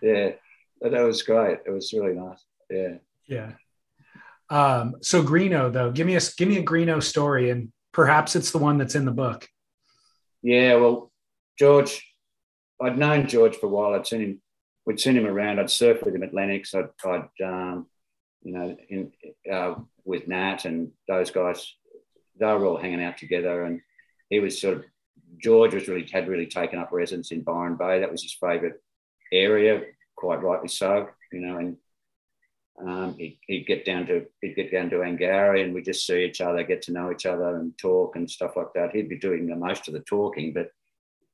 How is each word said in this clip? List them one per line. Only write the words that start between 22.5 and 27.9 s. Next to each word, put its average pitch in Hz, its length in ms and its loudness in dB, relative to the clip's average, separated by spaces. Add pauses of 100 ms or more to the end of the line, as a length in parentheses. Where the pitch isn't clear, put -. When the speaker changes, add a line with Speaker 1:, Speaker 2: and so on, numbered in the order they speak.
Speaker 1:
all 85 100 2
hanging 87 260 -6
out 87 160 -8
together. 87 460 -2
And 85 160 -6 (500)
he 104 100 2
was 95 200 -2
sort 92 180 0
of, - 60 -14 (540)
George 113 360 6
was 98 120 -4
really, 90 260 -6
had 92 160 -2
really 85 180 -4
taken 87 320 -4
up 85 120 -8
residence 87 400 -4
in 82 120 -6
Byron 85 340 -4
Bay. 92 240 0